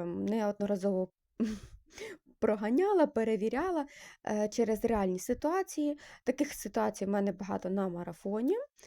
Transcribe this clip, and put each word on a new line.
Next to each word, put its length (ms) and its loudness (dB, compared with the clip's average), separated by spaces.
неодноразово 1040 0
<laughs> 100 0
проганяла, 680 4
перевіряла, 800 0
е, 220 0
через 360 0
реальні 340 2
ситуації. 800 -2
Таких 300 0
ситуацій 500 -2
в 40 -4
мене 240 2
багато 380 -4
на 180 0
марафоні. 680 -2